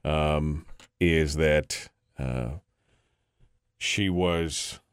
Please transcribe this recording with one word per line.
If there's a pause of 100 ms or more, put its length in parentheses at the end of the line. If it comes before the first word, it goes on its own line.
um, (340)
is
that, (280)
uh, (1300)
she
was (140)